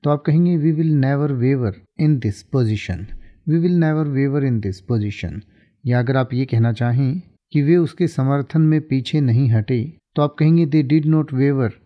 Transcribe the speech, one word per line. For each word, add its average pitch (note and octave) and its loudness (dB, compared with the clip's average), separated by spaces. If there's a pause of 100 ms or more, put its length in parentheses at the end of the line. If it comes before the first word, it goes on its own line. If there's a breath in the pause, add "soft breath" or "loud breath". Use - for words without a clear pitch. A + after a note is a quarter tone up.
तो D3 -2
आप D3 -2
कहेंगे, E3+ 2
"We D#3 0
will D3+ 2
never C#3+ 0 (120)
waver B2+ 0 (280)
in D3+ 2
this G#2 -6 (120)
position। G#2+ -2 (500 soft breath)
We D#3+ 2
will F3+ 2
never D#3 0 (100)
waver C#3 0
in A2 -2
this F#2+ -6 (160)
position।" G#2 -4 (460 soft breath)
या B2 0
अगर B2 0
आप B2+ -2
ये B2+ 0
कहना A#2 0
चाहें B2+ -2 (300)
कि D3 2
वे D#3 4
उसके E3+ 0
समर्थन C#3 -2
में D#3 2
पीछे D3 -2
नहीं B2+ 2
हटे, A2+ -2 (180)
तो D3+ 0
आप D3 -2
कहेंगे, E3 4
"They C#3+ 0
did D#3 2
not D#3 0
waver C3+ 0 (160)